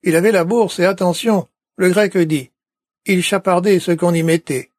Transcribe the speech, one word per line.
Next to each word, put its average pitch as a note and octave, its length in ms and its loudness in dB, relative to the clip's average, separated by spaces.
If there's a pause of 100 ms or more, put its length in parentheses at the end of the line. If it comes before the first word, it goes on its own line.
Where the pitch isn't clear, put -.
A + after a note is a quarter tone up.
Il D#3+ 120 0
avait F#3 160 2
la F3+ 140 2
bourse G#3 340 -2
et F3 60 2
attention, F#3+ 600 0 (300)
le F#3 120 2
grec G3 280 0
dit, D#3 340 -2 (560)
il F3+ 160 0
chapardait F#3 560 0
ce F3 120 -4
qu'on E3+ 220 0
y E3 80 0
mettait. D#3+ 580 -4